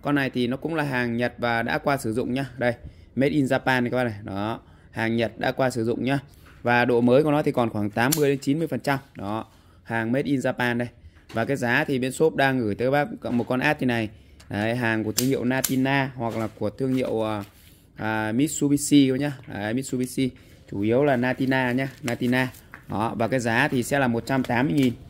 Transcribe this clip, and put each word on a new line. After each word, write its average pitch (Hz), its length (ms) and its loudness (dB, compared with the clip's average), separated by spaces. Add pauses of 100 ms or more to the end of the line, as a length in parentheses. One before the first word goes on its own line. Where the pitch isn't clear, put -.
Con 147 120 0
này 135 160 0
thì 123 160 0
nó 123 100 -2
cũng 156 180 -4
là 151 100 0
hàng 123 320 -2
Nhật 120 220 0
và 117 240 0
đã 147 160 -2
qua 143 180 0
sử 113 160 -4
dụng 123 220 -2
nhá. 135 120 -4 (120)
Đây, 120 160 0 (420)
made 139 140 2
in 143 140 2
Japan 131 380 2
này 120 80 0
các 123 60 -2
bác 127 80 2
này. 113 180 -2
Đó, 104 380 -6 (300)
hàng 113 260 -2
Nhật 113 220 0
đã 131 140 -2
qua 131 180 0
sử 120 140 -2
dụng 117 200 -2
nhá. 139 140 0 (440)
Và 120 220 4
độ 120 160 4
mới 123 220 6
của 151 80 2
nó 147 120 2
thì 147 100 0
còn 117 180 0
khoảng 104 200 -2
tám 120 260 2
mươi 147 120 4
đến 139 100 2
chín 139 200 0
mươi 165 80 -2
phần 127 140 -6
trăm. 139 180 0 (180)
Đó, 107 300 -6 (360)
hàng 113 300 -2
made 139 100 0
in 135 180 -2
Japan 123 380 0
đây. 120 100 -2 (440)
Và 113 120 0
cái 135 120 -2
giá 123 280 2
thì 139 140 0
bên 131 140 -2
shop 156 240 2
đang 135 220 4
gửi 104 160 0
tới 123 160 0
các 143 160 2 (160)
bác - 100 -4
một 117 160 2
con 127 120 0
át 151 200 0
như 131 60 0
này. 117 220 0 (400)
Đấy, 107 260 -2
hàng 113 300 0
của 104 80 -4
thương 127 160 -2
hiệu 131 160 -2
Natina 131 720 0
hoặc 117 200 -4
là 110 120 -4 (100)
của 104 120 -4
thương 131 240 -4
hiệu, 110 320 -2
à, 107 180 -4 (520)
à, 110 360 -2
Mitsubishi 143 760 4
các 131 40 0
bác 131 80 -2
nhá. 143 120 -2 (220)
Đấy, 104 200 -2
Mitsubishi. 127 560 -2 (400)
Chủ 98 100 -6
yếu 117 240 4
là 139 120 4
Natina 127 560 0
nhá, 135 160 -2 (140)
Natina. 127 460 0 (400)
Đó, 104 280 -2
và 113 120 0
cái 131 120 0
giá 120 280 2
thì 135 140 0
sẽ 143 160 0
là 131 100 2
một 117 180 -2
trăm 131 180 0
tám 123 220 0
mươi 160 100 0
nghìn. 131 160 4 (180)